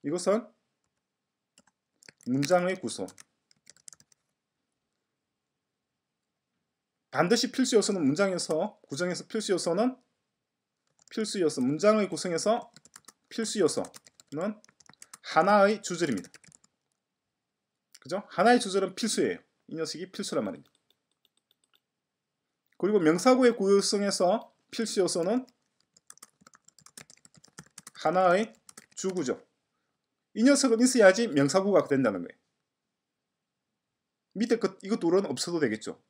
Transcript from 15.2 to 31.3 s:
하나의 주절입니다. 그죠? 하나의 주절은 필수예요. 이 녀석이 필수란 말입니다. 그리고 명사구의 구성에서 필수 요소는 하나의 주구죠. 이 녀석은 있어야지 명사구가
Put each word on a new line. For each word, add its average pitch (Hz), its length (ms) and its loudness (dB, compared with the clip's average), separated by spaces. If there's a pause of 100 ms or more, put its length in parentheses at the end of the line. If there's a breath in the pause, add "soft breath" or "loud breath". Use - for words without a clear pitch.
하나의 202 600 2
주절입니다. 147 480 -6 (1700)
그죠? 185 280 -10
하나의 233 320 4
주절은 190 340 -4
필수예요. 135 440 -2 (300)
이 - 60 -14
녀석이 160 380 -10
필수란 165 320 -6
말입니다. - 260 -12 (2000)
그리고 202 220 2
명사구의 233 560 4
구성에서 196 1000 0 (160)
필수 220 300 -6
요소는 190 460 -2 (2500)
하나의 185 580 2 (420)
주구죠. 180 520 -6 (920)
이 220 40 0
녀석은 262 380 4
있어야지 233 480 6
명사구가 175 600 2